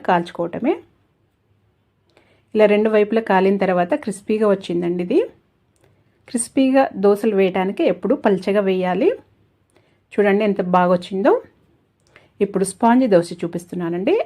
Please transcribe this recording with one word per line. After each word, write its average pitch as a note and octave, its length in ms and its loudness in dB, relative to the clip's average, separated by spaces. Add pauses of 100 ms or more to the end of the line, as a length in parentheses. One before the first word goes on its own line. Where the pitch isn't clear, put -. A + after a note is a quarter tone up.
కాల్చుకోవటమే. F3 680 -2 (1800)
ఇలా G#3+ 200 6
రెండు G#3+ 220 2
వైపులా G#3+ 340 2
కాలిన F#3+ 340 2
తర్వాత F3+ 300 0 (100)
క్రిస్పీగా G#3+ 500 -2
వచ్చిందండి F3 520 -4
ఇది. C4+ 140 2 (1080)
క్రిస్పీగా C4+ 540 0 (220)
దోశలు G#3 360 2
వేయడానికి F#3+ 420 0 (100)
ఎప్పుడు G3+ 220 -2 (100)
పల్చగా G3+ 440 0
వేయాలి. F#3 400 0 (1040)
చూడండి G3+ 360 2
ఎంత G3+ 120 -2 (160)
బాగా F3+ 220 4
వచ్చిందో. G3 340 0 (1120)
ఇప్పుడు G3 280 -2
స్పాంజీ B3 420 2
దోశ E3+ 180 2 (100)
చూపిస్తున్నానండి. F3 720 -4 (120)